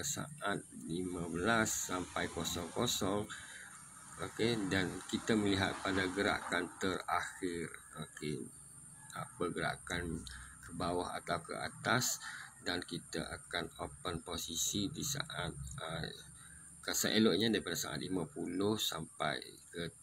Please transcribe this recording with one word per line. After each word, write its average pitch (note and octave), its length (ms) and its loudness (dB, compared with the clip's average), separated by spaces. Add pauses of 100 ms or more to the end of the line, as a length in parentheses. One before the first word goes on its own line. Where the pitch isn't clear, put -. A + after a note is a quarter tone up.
saat - 560 -2 (240)
lima F2 400 -2
belas G#2+ 640 4
sampai F2+ 400 0
kosong E2+ 400 -2
kosong. G#2 560 2 (960)
Okey, G#2 480 2
dan F#2+ 160 4 (240)
kita A2 240 4
melihat G2 480 6
pada F#2+ 240 4
gerakan F2+ 720 2
terakhir. F2 880 0 (320)
Okey, D2+ 480 -4 (720)
apa F2 320 -4
gerakan E2+ 720 -2 (400)
ke - 160 -14
bawah F2 400 0
atau E2+ 240 0
ke - 160 -6
atas, - 640 2 (400)
dan F2+ 160 0
kita - 480 -4
akan E2+ 560 -4
open E2+ 400 -4
posisi F2 640 0
di - 160 -4
saat, - 480 -2 (320)
ah, E2 240 -2 (800)
kesan F#2+ 320 4
eloknya A2 320 8
daripada F2 240 2
saat C#2+ 240 -2
lima F2 320 0
puluh F2+ 480 2
sampai D2+ 640 -2 (320)
ke E2+ 160 -4 (120)